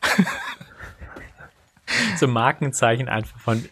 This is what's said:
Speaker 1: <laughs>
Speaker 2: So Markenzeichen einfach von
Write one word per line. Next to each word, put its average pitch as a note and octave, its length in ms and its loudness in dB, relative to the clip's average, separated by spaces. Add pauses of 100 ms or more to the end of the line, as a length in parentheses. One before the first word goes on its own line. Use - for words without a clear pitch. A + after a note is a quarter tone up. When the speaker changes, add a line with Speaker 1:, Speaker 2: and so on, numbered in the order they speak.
Speaker 1:
<laughs> - 60 2 (2000)
Speaker 2:
So D#3 80 2
Markenzeichen B2 840 2
einfach - 280 -4
von A#2 340 -2